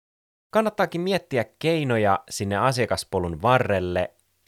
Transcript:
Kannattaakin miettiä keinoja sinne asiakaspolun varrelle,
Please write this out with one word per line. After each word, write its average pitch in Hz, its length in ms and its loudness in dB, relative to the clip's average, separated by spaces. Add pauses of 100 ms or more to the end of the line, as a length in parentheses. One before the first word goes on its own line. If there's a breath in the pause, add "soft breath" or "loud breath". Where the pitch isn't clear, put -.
(500)
Kannattaakin 202 520 -2
miettiä 170 440 -2 (140)
keinoja 123 600 2 (100)
sinne 101 280 -2
asiakaspolun 95 840 -2
varrelle, 92 720 0 (340)